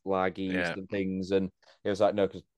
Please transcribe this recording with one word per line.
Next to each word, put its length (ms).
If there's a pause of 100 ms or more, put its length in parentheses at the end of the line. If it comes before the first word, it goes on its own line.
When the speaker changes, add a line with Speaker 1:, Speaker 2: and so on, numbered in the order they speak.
Speaker 1:
lager 380
yeast 100
Speaker 2:
Yeah. 220
Speaker 1:
and 140
things. 420
And 180 (340)
it 60
was 120
like, 120
"No," 140
'cause, 160 (140)